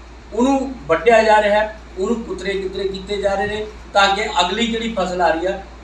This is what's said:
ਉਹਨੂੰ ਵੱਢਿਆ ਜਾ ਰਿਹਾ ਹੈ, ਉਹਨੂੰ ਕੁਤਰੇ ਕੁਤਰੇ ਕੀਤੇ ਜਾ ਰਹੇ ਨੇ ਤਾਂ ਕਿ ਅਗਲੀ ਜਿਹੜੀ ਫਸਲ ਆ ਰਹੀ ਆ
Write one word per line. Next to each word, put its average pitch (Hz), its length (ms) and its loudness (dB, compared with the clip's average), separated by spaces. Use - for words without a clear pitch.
ਉਹਨੂੰ 262 400 0
ਵੱਢਿਆ 220 360 4
ਜਾ 214 180 6
ਰਿਹਾ 208 180 4
ਹੈ, 214 200 -4
ਉਹਨੂੰ 220 240 -2
ਕੁਤਰੇ 185 300 -6
ਕੁਤਰੇ 190 340 -4
ਕੀਤੇ 190 300 -6
ਜਾ 196 160 0
ਰਹੇ 202 140 -2
ਨੇ 214 200 -4
ਤਾਂ 196 220 4
ਕਿ 214 100 -2
ਅਗਲੀ 208 280 0
ਜਿਹੜੀ 226 320 -4
ਫਸਲ 180 220 -2
ਆ 165 80 4
ਰਹੀ 165 160 0
ਆ 190 160 -2